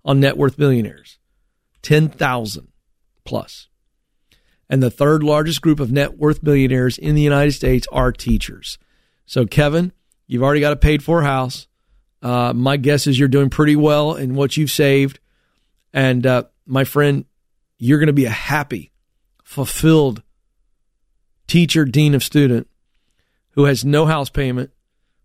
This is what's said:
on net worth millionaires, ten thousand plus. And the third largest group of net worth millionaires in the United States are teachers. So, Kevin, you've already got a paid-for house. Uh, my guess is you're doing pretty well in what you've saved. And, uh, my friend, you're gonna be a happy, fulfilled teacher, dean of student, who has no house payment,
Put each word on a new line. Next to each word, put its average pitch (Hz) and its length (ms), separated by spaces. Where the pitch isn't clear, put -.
on 139 160
net 139 160
worth 143 220
millionaires, 127 640
ten 156 280
thousand 123 580
plus. - 420
And 135 100
the 127 80
third 151 320
largest 151 400
group 151 180
of 127 120
net 143 260
worth 151 240
millionaires 131 560
in 151 160
the 151 80
United 143 300
States 127 400
are 127 200
teachers. - 680
So, 127 180
Kevin, 151 460
you've 123 160
already 143 200
got 147 120
a 143 40
paid-for 151 440
house. 135 460
Uh, 123 300
my 127 240
guess 143 280
is 135 140
you're 143 80
doing 139 240
pretty 151 240
well 151 400
in 135 180
what 139 240
you've 151 140
saved. 139 480
And, 131 320
uh, 127 200
my 131 200
friend, 143 400
you're 131 220
gonna 151 140
be 139 120
a 113 60
happy, 131 600
fulfilled 143 800
teacher, 165 400
dean 143 300
of 127 80
student, 127 440
who 143 140
has 127 200
no 147 220
house 151 240
payment, 127 400